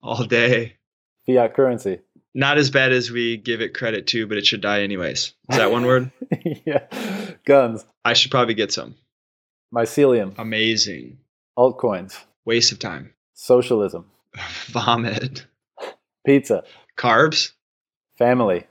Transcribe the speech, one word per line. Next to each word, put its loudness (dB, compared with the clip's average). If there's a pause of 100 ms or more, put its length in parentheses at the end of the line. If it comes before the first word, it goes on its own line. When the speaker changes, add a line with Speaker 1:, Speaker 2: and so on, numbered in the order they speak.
Speaker 1:
All -4
day. 0 (500)
Speaker 2:
Fiat 2
currency. 0 (360)
Speaker 1:
Not 2
as 2
bad 2
as 0
we -4
give -6
it -6
credit -6
to, -2
but -4
it -2
should -2
die 0
anyways. -6 (160)
Is 0
that 4
one 0
word? 2 (200)
Speaker 2:
<laughs> -4 (200)
Yeah. 0 (600)
Guns. 4 (200)
Speaker 1:
I 2
should 2
probably 0
get -2
some. -10 (800)
Speaker 2:
Mycelium. 2
Speaker 1:
Amazing. -4 (400)
Speaker 2:
Altcoins. 0 (280)
Speaker 1:
Waste 2
of -12
time. -12 (220)
Speaker 2:
Socialism. 2 (300)
Speaker 1:
<laughs> -14
Vomit. -4 (800)
Speaker 2:
Pizza. 2 (320)
Speaker 1:
Carbs. 2 (640)
Speaker 2:
Family. 2